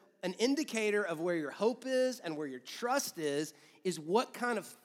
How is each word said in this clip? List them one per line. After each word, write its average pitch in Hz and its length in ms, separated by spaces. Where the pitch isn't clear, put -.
an 185 120
indicator 220 680
of 170 200
where 175 160
your 147 140
hope 226 340
is 254 340
and 165 160
where 151 120
your 127 120
trust 254 580
is, 151 360
is 180 120
what 175 360
kind 240 240
of 175 80